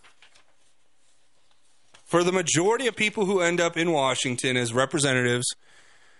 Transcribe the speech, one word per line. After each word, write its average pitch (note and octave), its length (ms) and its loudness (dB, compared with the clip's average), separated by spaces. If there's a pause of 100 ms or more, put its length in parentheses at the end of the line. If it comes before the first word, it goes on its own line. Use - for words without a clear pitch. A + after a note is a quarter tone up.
(2000)
for E3+ 180 2
the F3+ 80 2
majority F#3 540 0
of A3 100 -2
people G#3+ 300 -2
who F#3+ 160 0
end F3 180 2
up E3+ 180 0
in E3+ 140 0
Washington C3 680 0
as A#2+ 160 -2
representatives, B2+ 760 0 (720)